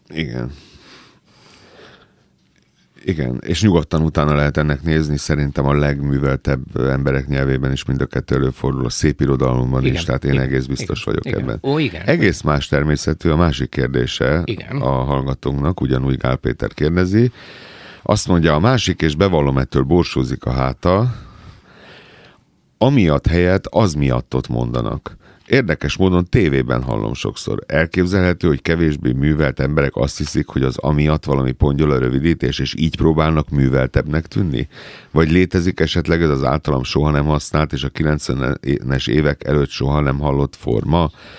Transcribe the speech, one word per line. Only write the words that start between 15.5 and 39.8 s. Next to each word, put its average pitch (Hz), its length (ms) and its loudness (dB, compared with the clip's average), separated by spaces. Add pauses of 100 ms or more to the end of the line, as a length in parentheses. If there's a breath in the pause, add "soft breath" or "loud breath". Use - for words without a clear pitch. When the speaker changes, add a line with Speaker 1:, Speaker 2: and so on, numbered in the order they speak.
Speaker 1:
ugyanúgy 65 360 0
Gál 64 200 0
Péter 58 380 -4
kérdezi. 92 580 2 (720 loud breath)
Azt - 260 0
mondja, 82 260 4
a 76 60 2
másik, 104 420 0
és 78 120 2
bevallom, 76 440 2
ettől 65 240 0
borsózik 67 640 0
a 62 80 -2
háta, 87 640 0 (1600 loud breath)
amiatt 107 480 4
helyett 87 400 2
az 92 280 2
miattot 64 540 -2
mondanak. 60 720 -4 (280 soft breath)
Érdekes - 500 0
módon 90 320 4
tévében 64 540 2
hallom 55 320 -4
sokszor. - 520 -6
Elképzelhető, 90 800 0
hogy 69 140 2
kevésbé 78 500 0
művelt 71 480 0
emberek 71 360 0
azt - 220 -2
hiszik, 76 280 -4
hogy - 160 -2
az 65 160 0
amiatt 76 460 0
valami 67 280 0
pongyola 71 460 2
rövidítés, 67 600 0
és 67 180 -4
így 78 200 0
próbálnak 78 520 2
műveltebbnek 67 800 0
tűnni? 71 420 -2 (420 loud breath)
Vagy 76 200 4
létezik 90 500 2
esetleg 82 420 0
ez 80 80 4
az 67 140 0
általam 69 400 0
soha 73 260 0
nem 73 140 2
használt, 76 480 -2
és 67 120 -4
a 69 40 -2
kilencvenes 67 1160 -2
évek 71 380 0
előtt 71 260 0
soha 71 300 0